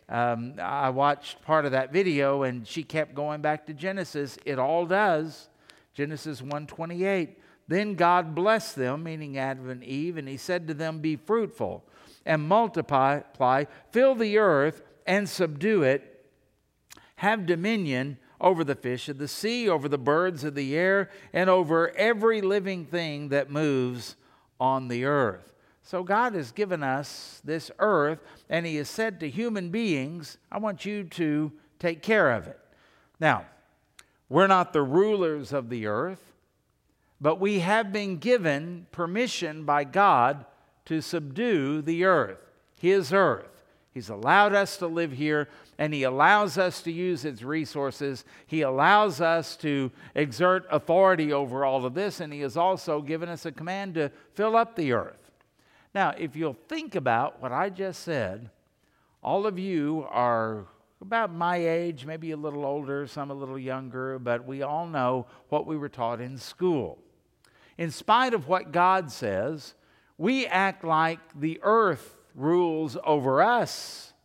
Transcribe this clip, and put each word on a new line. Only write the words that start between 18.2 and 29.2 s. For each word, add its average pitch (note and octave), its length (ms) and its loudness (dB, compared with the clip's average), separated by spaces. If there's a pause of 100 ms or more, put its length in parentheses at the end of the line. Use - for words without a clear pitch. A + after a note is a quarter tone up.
over E3+ 240 4
the C#3 120 -2
fish B2 340 -6
of C#3 80 -8
the C#3+ 100 -8
sea, A#3 420 -2
over D3+ 180 2
the C#3+ 100 -2
birds D3 460 -2
of D3 100 -4
the C#3 220 -4
air, F#3+ 340 2 (240)
and F#3 160 2
over E3 460 4
every A3 460 2
living F#3+ 440 0
thing D3 440 -6
that C#3 200 0
moves C3 640 -2 (440)
on C3 280 0
the A#2+ 180 -2
earth.'" B2 460 0 (360)
So F3+ 160 -6
God G#3+ 300 0
has C#3+ 180 -6
given F3+ 300 -4
us C3+ 640 -6
this D#3 320 -6
earth, D#3+ 420 4 (300)
and E3+ 160 0
he D#3+ 120 -4
has C#3 120 -4
said A3 300 -4
to D#3 100 -6